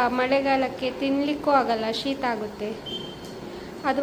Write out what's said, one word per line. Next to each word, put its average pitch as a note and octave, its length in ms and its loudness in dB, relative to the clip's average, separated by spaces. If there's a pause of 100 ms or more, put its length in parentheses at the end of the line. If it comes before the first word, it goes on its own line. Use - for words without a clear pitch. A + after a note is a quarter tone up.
(180)
ಮಳೆಗಾಲಕ್ಕೆ C4 680 2 (120)
ತಿನ್ಲಿಕ್ಕೂ C#4+ 600 2
ಆಗಲ್ಲ, A3+ 260 2 (140)
ಶೀತ C#4 240 -2 (100)
ಆಗುತ್ತೆ. G#3 360 -6 (1200)
ಅದು C4 140 2